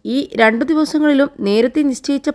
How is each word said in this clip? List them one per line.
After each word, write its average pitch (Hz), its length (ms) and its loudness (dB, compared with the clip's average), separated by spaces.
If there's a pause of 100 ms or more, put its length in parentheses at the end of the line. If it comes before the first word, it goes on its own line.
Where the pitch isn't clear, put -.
ഈ 226 120 -4 (260)
രണ്ടു 226 220 2
ദിവസങ്ങളിലും 302 680 2 (100)
നേരത്തെ 226 500 0
നിശ്ചയിച്ച 277 440 -4